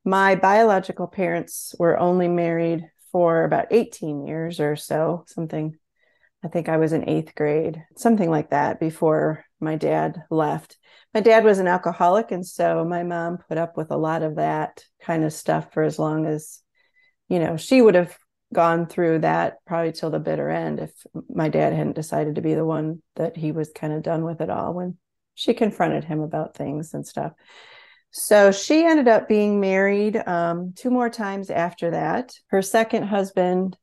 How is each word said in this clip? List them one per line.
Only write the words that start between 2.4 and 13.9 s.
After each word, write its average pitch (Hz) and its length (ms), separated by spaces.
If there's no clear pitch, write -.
for 165 320
about 143 280
eighteen 151 560
years 160 340
or 147 160
so, 156 500
something. 160 480
I 170 40
think 165 200
I 160 80
was 160 160
in 160 160
eighth 156 260
grade, 156 480
something 208 340
like 156 200
that, 143 280
before 156 640
my 156 160
dad 156 560
left. 156 460
My 220 80
dad 220 220
was 208 160
an 190 80
alcoholic, 180 640
and 180 160
so 165 380
my 175 180
mom 175 360
put 160 200
up 165 180
with 156 140